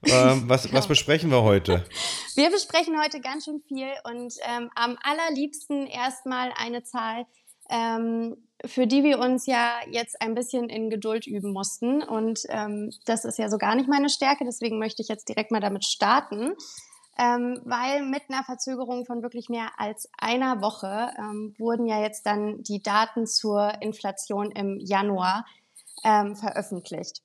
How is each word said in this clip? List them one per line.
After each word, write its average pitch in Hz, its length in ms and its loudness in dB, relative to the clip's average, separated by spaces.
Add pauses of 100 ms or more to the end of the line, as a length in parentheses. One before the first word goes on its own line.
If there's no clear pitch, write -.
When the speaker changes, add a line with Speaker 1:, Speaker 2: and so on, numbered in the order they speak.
Speaker 1:
Ähm, 127 400 8
Speaker 2:
<laughs> - 20 -4
Speaker 1:
was, 127 180 6
was - 60 -4
Speaker 2:
Genau. 131 160 4
Speaker 1:
besprechen 156 440 4
wir 123 120 8
heute? 95 460 6
Speaker 2:
<laughs> - 60 -20 (420)
Wir 302 140 6
besprechen 330 520 2
heute 302 180 -2
ganz 269 240 -8
schön 302 220 -8
viel 262 240 -6 (140)
und, 240 300 -10 (140)
ähm, 240 280 -4
am 240 260 0
allerliebsten 294 840 -2
erstmal 254 680 -4
eine 233 280 -6
Zahl, 233 420 -4 (420)
ähm, 226 680 -2 (280)
für 254 220 2
die 269 160 6
wir 285 160 6
uns 254 280 2
ja 240 260 2 (180)
jetzt 233 320 -6
ein 226 120 -2
bisschen 240 360 -2
in 220 180 -4
Geduld 220 380 -2
üben 202 260 -6
mussten. 226 500 -2
Und, 220 460 -2
ähm, 208 440 -6 (120)
das 226 200 0
ist 226 140 -6
ja 220 120 0
so 214 80 0
gar 220 160 2
nicht 254 140 2
meine 285 200 4
Stärke, 277 360 2
deswegen 233 340 -4
möchte 220 240 -4
ich - 60 -8
jetzt 214 200 -6
direkt 214 220 -2
mal 220 100 2
damit 196 240 -2
starten. 240 720 2 (640)
Ähm, 240 460 0
weil 254 400 -2
mit 269 260 -4
einer 262 140 -4
Verzögerung 247 600 -6
von 240 180 -6
wirklich 240 280 -10
mehr 226 260 -6
als 214 400 -6
einer 247 460 0
Woche, 208 560 -2
ähm, 214 400 -8
wurden 233 280 0
ja 214 140 0
jetzt 214 240 -4
dann 208 380 -2
die 202 200 -6
Daten 220 440 0
zur 208 560 0
Inflation 208 720 -6
im 196 260 -4
Januar, 196 680 0 (600)
ähm, 208 320 4
veröffentlicht. 190 880 -6